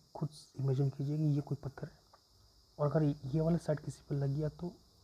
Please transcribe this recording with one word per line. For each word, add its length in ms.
खुद 140
इमेजिन 300
कीजिए 280
कि 60
ये 180
कोई 220
पत्थर 240
है। 120
और 120
अगर 120
ये 380
वाला 160
side 220
किसी 220
पर 140
लग 140
गया, 200
तो 180